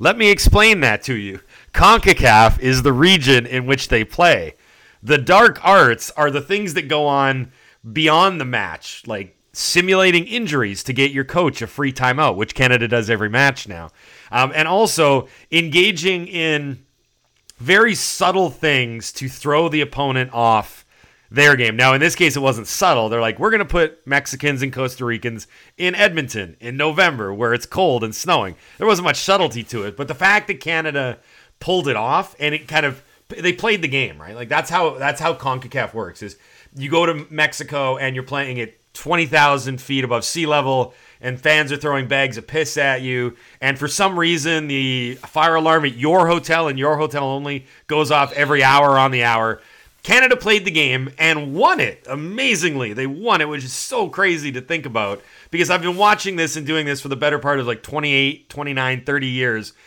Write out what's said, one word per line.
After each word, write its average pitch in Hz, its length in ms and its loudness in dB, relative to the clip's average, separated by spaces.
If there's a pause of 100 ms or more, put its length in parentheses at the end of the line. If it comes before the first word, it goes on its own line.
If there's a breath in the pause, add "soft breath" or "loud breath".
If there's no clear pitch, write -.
Let 180 180 0
me 214 100 4
explain 208 520 4
that 110 240 0
to 131 100 -4
you. 101 260 -8 (320 soft breath)
concacaf 151 840 6
is 131 240 0
the 139 100 4
region 131 540 4
in 127 200 -4
which 135 200 0
they 117 160 2
play. 110 540 2 (480 soft breath)
The 143 140 2
dark 190 440 4
arts 165 540 4
are 147 160 2
the 143 80 -4
things 190 340 -4
that 151 140 -4
go 151 180 0
on 135 460 0 (400 soft breath)
beyond 156 480 2
the 135 40 -6
match, 104 640 -6
like 101 300 -10 (160)
simulating 180 760 0
injuries 147 580 -4
to 135 80 -6
get 139 200 0
your 135 120 -4
coach 160 380 -2
a 113 60 -8
free 139 240 -4
timeout, 127 420 0
which 98 220 -6
Canada 123 320 2
does 117 200 0
every 107 200 -2
match 131 400 0
now. 85 220 -16 (420 loud breath)
Um, 127 200 0
and 156 140 -2
also 160 640 2 (240 loud breath)
engaging 170 760 0
in 151 580 -4 (720)
very 190 360 4
subtle 180 560 0
things 123 640 -2
to - 160 -10
throw 147 400 0
the 151 140 0
opponent 135 500 -2
off 113 520 0 (480 soft breath)
their 143 220 6
game. 117 220 0
Now, 127 160 6
in 135 80 2
this 165 160 2
case, 165 180 2
it 147 60 -4
wasn't 117 260 0
subtle. 131 420 2
They're 117 120 0
like, 113 180 -2
"We're 202 140 0
gonna 214 120 0
put 160 400 0
Mexicans 139 580 -2
and 135 100 -4
Costa 127 320 -6
Ricans 117 420 -6 (320 soft breath)
in 180 160 -2
Edmonton 147 640 -2
in 120 180 -12
November 147 560 0
where 113 220 0
it's 117 120 -4
cold 147 360 0
and 110 100 -4
snowing." 110 440 -2 (220 soft breath)
There 190 100 -2
wasn't 185 160 2
much 151 140 -2
subtlety 156 440 0
to 110 220 -8
it, 104 120 -10
but 139 120 -8
the 156 80 -10
fact 202 320 0
that 170 100 -8
Canada 147 600 -6 (420 soft breath)
pulled 180 260 -2
it 135 80 0
off 135 460 -2
and 147 120 -2
it 147 140 -8
kind 156 180 -2
of, 131 200 -6 (240 soft breath)
they 175 240 -4
played 196 280 -2
the 160 60 -4
game, 123 340 -6
right? 85 140 -18
Like, 120 140 -12
that's 151 220 -4
how, 165 280 -2
that's 143 220 -4
how 165 140 -2
concacaf 127 600 -6
works, 98 260 -12
is 104 160 -16 (380 soft breath)
you 139 160 -12
go 165 160 2
to 156 240 -4
Mexico 147 640 -4
and 131 200 -6
you're 127 80 -8
playing 135 360 -8
at 113 140 -10 (180)
twenty 170 340 -4
thousand 135 540 0
feet 135 220 -4
above 117 220 -2
sea 165 220 -4
level 135 480 0 (260 soft breath)
and 123 200 -10
fans 151 300 0
are 143 60 -4
throwing 139 320 -4
bags 135 300 -2
of 113 100 -16
piss 156 280 -4
at 135 260 0
you. 123 340 -6 (240 loud breath)
And 135 180 -2
for 143 80 -4
some 190 320 -2
reason, 165 480 -2
the 131 500 -4 (100)
fire 160 280 0
alarm 160 300 2
at 127 100 -4
your 160 320 2
hotel 165 400 0
and 139 100 -4
your 147 200 0
hotel 147 260 -4
only 139 440 -6 (200 soft breath)
goes 151 240 0
off 143 220 2
every 143 320 2
hour 139 340 6
on 131 140 4
the 123 100 0
hour. 113 400 0 (400 soft breath)
Canada 247 320 4
played 214 300 0
the 196 60 -4
game 135 480 -2
and 151 340 0
won 285 260 2
it. - 300 -6
Amazingly, 156 840 -4
they 131 120 -6
won 175 360 -2
it, 151 80 -4
which 147 120 -8
is 127 120 -12
so 226 340 -4
crazy 170 420 -2
to 127 120 -10
think 160 240 -8
about 107 360 -6 (280 loud breath)
because 170 180 0
I've 180 140 0
been 180 160 -4
watching 202 380 0
this 156 200 -4
and 151 100 -10
doing 156 200 -4
this 143 160 -6
for 147 60 -12
the 135 80 -2
better 147 220 0
part 143 220 -2
of, 123 60 -6
like, 117 160 -6
twenty-eight, 143 640 -2
twenty-nine, 131 560 -6
thirty 139 220 -4
years. 123 480 -4 (120)